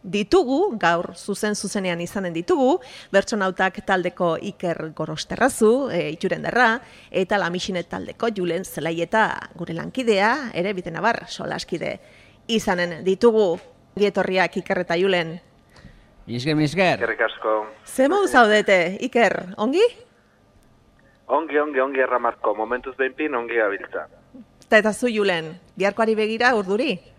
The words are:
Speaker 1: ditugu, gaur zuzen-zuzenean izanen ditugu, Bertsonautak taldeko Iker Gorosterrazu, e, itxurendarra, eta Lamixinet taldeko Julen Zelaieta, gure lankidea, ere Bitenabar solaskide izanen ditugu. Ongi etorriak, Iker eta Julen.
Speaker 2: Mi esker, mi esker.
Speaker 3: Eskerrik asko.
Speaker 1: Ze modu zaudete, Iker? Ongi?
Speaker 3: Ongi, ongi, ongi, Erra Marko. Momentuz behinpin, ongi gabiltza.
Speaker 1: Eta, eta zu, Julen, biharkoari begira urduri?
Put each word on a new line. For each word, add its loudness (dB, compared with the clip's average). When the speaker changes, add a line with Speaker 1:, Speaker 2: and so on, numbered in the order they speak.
Speaker 1:
ditugu, 0
gaur 0
zuzen-zuzenean -4
izanen -6
ditugu, 2
Bertsonautak 0
taldeko 0
Iker -6
Gorosterrazu, 0
e, -2
itxurendarra, 0
eta 0
Lamixinet -4
taldeko -6
Julen -2
Zelaieta, -2
gure -8
lankidea, 0
ere -2
Bitenabar -4
solaskide -8
izanen 0
ditugu. 4
Ongi 4
etorriak, 0
Iker -2
eta 0
Julen. 0
Speaker 2:
Mi -8
esker, -2
mi 4
esker. 2
Speaker 3:
Eskerrik -2
asko. 0
Speaker 1:
Ze 2
modu 2
zaudete, 4
Iker? 2
Ongi? 2
Speaker 3:
Ongi, 0
ongi, 0
ongi, 0
Erra 2
Marko. 0
Momentuz -4
behinpin, -2
ongi -2
gabiltza. -4
Speaker 1:
Eta, 4
eta 2
zu, -2
Julen, -2
biharkoari 0
begira 2
urduri? 0